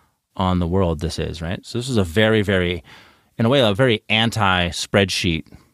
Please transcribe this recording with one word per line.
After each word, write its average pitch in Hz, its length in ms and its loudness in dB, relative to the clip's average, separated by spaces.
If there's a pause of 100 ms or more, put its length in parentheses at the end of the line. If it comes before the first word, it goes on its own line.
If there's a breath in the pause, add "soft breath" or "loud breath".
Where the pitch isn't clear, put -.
(360)
on 92 240 0
the 87 80 0
world 85 320 0
this 82 180 -6
is, 78 240 -6
right? 82 240 -8
So - 120 -8
this 123 100 -6
is 131 80 -4
a 101 80 2
very, 107 380 2
very, 90 420 -2 (540 loud breath)
in 117 80 0
a 113 40 2
way, 139 120 2
a 107 120 2
very 117 360 2
anti-spreadsheet, 95 1400 0 (280 soft breath)